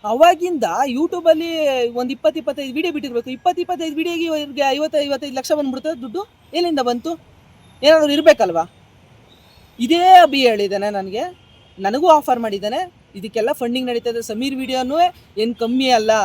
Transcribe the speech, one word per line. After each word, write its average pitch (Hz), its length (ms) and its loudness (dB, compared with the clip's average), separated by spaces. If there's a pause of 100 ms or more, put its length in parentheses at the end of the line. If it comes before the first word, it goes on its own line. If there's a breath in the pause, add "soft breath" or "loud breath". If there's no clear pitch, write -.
ಅವಾಗಿಂದ 320 600 2 (220)
YouTube-ಅಲ್ಲಿ 320 800 -2 (220)
ಒಂದು 247 240 -6
ಇಪ್ಪತ್ತು 311 280 -2
ಇಪ್ಪತ್ತೈದು 269 340 -8
ವಿಡಿಯೋ 339 180 -4
ಬಿಟ್ಟಿರ್ಬೇಕು. 254 380 -8
ಇಪ್ಪತ್ತು 349 320 -4
ಇಪ್ಪತ್ತೈದು 320 340 -8
ವಿಡಿಯೋಗೆ 339 280 -4
ಇವ್ರಿಗೆ 294 440 -6
ಐವತ್ತು 302 300 -2
ಐವತ್ತೈದು 277 360 -6
ಲಕ್ಷ 262 180 -6
ಬಂದ್ಬಿಡ್ತದೆ 277 500 -6
ದುಡ್ಡು, 311 240 -10 (280)
ಎಲ್ಲಿಂದ 330 260 -2
ಬಂತು? 240 400 -4 (640)
ಏನಾದರೂ 302 300 4
ಇರಬೇಕಲ್ವಾ? 220 600 2 (1080)
ಇದೇ 302 180 2
ಅಭಿ 349 420 8
ಹೇಳಿದ್ದಾನೆ 202 500 0
ನನಗೆ, 196 300 -6 (580)
ನನಗೂ 226 280 0
ಆಫರ್ 294 320 4
ಮಾಡಿದ್ದಾನೆ. 226 540 -6 (220)
ಇದಕ್ಕೆಲ್ಲ 220 380 -4
ಫಂಡಿಂಗ್ 247 360 -4
ನಡೀತದೆ. 233 340 -4
ಸಮೀರ್ 247 320 -6
ವಿಡಿಯೋನೂ 254 400 -4 (440 soft breath)
ಏನು 226 160 -2
ಕಮ್ಮಿ 254 340 -2
ಅಲ್ಲ 220 240 2 (120)